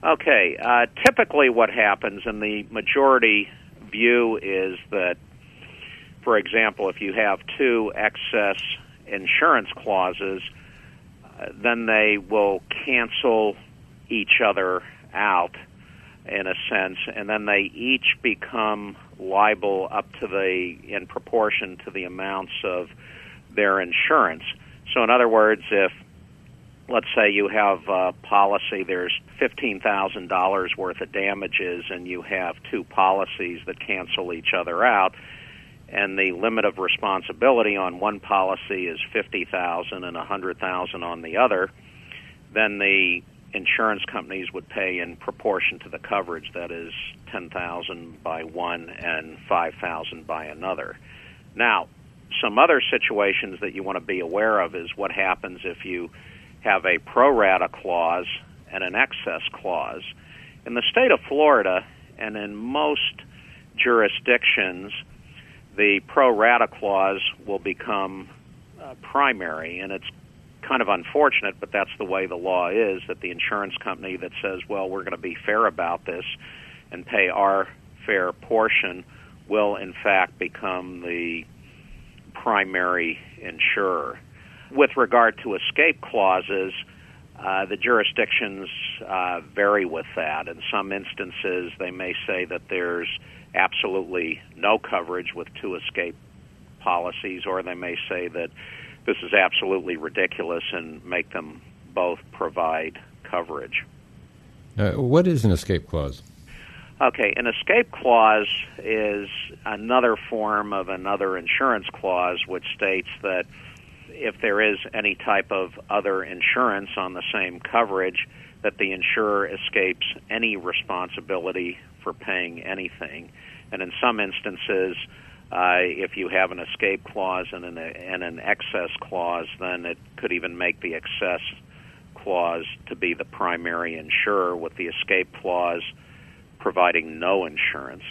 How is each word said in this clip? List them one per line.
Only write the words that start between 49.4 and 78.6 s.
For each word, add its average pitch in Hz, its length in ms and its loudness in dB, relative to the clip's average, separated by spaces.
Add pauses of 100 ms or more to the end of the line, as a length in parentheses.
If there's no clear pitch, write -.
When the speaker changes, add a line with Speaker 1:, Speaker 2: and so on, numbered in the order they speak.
Speaker 1:
five 85 320 2
thousand 80 460 -8
by 80 200 -6
another. 78 520 -6 (560)
Now, 110 340 4 (540)
some 107 160 0
other 147 320 8
situations 101 680 0
that 101 160 -6
you 95 80 -8
want 95 140 -4
to 80 60 -6
be 92 160 -4
aware 101 400 2
of 85 140 0
is 85 220 -10
what 98 160 -4
happens 92 520 -2
if 87 220 -8
you 87 240 -6 (520)
have 95 240 2
a 87 120 4
pro 123 320 6
rata 95 380 6
clause 87 580 0 (460)
and 95 120 -6
an 90 120 -6
excess 107 460 -2 (100)
clause. 78 500 -6 (640)
In 120 80 -8
the 120 160 0
state 247 220 6
of 147 160 6
Florida, 123 580 6 (320)
and 107 180 -8
in 104 200 -8
most 139 680 -2 (560)
jurisdictions, 104 1120 2 (840)
the 101 300 6
pro 131 280 6
rata 113 320 6
clause 98 540 0 (240)
will 98 140 -2
become, 95 720 -6 (520)
uh, 131 220 -16
primary, 90 760 0
and 95 120 -8
it's - 180 -8 (540)
kind 131 180 0
of 98 80 0
unfortunate, 101 720 2
but - 120 -10
that's 98 260 0
the 107 80 -6
way 95 200 -2
the 90 100 -6
law 90 340 0
is, 98 380 2
that - 140 -8
the 90 100 -8
insurance 98 460 -4
company 95 400 -8
that 87 140 -10 (100)
says, 95 260 -4
"Well, 95 220 -4
we're 92 140 -6
gonna 90 140 -6
be 85 180 -8
fair 110 320 2
about 85 380 -2
this 90 200 -6 (640)
and 90 140 -12
pay 98 240 2
our 98 380 4 (380)
fair 92 280 0
portion," 107 720 0 (440)